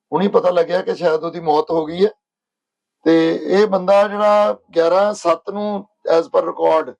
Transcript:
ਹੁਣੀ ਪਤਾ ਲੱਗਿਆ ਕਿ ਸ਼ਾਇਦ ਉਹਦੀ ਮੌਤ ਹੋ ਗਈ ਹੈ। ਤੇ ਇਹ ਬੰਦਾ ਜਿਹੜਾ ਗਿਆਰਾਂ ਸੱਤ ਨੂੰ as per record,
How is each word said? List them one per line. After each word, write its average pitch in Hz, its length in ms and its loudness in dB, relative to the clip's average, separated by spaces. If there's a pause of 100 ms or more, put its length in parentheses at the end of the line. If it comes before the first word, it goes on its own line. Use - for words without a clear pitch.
(140)
ਹੁਣੀ 180 140 2
ਪਤਾ 180 220 2
ਲੱਗਿਆ 175 320 0
ਕਿ 185 140 -6
ਸ਼ਾਇਦ 160 280 0
ਉਹਦੀ 170 160 -8
ਮੌਤ 151 320 0
ਹੋ 160 140 -2
ਗਈ 175 200 -2
ਹੈ। 214 40 2 (960)
ਤੇ 165 380 2
ਇਹ 202 240 2
ਬੰਦਾ 196 400 2
ਜਿਹੜਾ 208 520 0 (160)
ਗਿਆਰਾਂ 180 380 2
ਸੱਤ 165 360 -4
ਨੂੰ 202 380 -8 (300)
as 165 60 2
per 170 220 -2
record, 160 540 -2